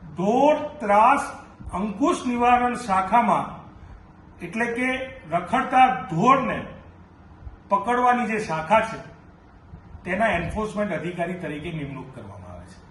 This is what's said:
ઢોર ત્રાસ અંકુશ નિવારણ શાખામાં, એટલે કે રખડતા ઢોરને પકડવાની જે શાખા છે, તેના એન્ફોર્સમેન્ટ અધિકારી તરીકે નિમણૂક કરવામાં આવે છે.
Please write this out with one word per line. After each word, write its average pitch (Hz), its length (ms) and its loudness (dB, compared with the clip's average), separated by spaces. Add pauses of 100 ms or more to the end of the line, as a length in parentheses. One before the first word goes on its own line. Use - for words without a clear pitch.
(120)
ઢોર 262 440 4 (240)
ત્રાસ 220 440 4 (500)
અંકુશ 214 520 -2
નિવારણ 247 520 2
શાખામાં, 190 720 2 (920)
એટલે 214 260 -4
કે 247 220 -2 (400)
રખડતા 247 580 4 (160)
ઢોરને 220 560 2 (1080)
પકડવાની 240 600 2
જે 214 120 -2
શાખા 160 420 2
છે, - 180 -6 (1040)
તેના 196 300 0
એન્ફોર્સમેન્ટ 196 600 -2
અધિકારી 170 480 -6
તરીકે 151 300 -8
નિમણૂક 135 420 -10
કરવામાં 95 400 -16
આવે 87 120 -16
છે. - 120 -20 (140)